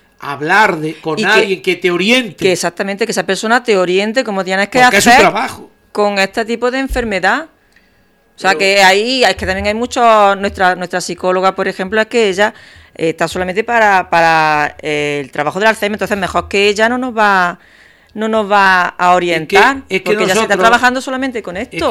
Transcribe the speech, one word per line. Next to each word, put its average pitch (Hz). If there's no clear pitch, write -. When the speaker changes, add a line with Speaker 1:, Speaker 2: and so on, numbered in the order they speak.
Speaker 1:
hablar 165
de, 156
con 156
Speaker 2:
Y 214
que 196
Speaker 1:
alguien 202
que 180
te 180
oriente. 202
Speaker 2:
que 190
exactamente, 190
que 202
esa 175
persona 220
te 214
oriente 196
cómo 202
tienes 190
que 254
Speaker 1:
Porque 247
es 196
su 240
Speaker 2:
hacer 269
Speaker 1:
trabajo. 233
Speaker 2:
con 202
este 196
tipo 233
de 262
enfermedad. 240
O -
sea, 185
Speaker 1:
Pero 190
Speaker 2:
que 196
ahí, 220
es 190
que -
también 190
hay 208
mucho, 220
nuestra, 190
nuestra 180
psicóloga, 185
por 190
ejemplo, 190
es 220
que 226
ella, 202
eh, 165
está 170
solamente 185
para, 208
para, 160
eh, 147
el 123
trabajo 147
del 214
Alzheimer, 208
entonces 196
mejor 175
que 202
ella 214
no 247
nos 254
va, 190
no 214
nos 220
va 190
a 180
orientar, 180
Speaker 1:
Es 269
que, 190
es 185
que -
Speaker 2:
porque 208
ella 185
se 220
está 220
Speaker 1:
nosotros, 175
Speaker 2:
trabajando 240
solamente 262
con 175
esto. -
Speaker 1:
es 165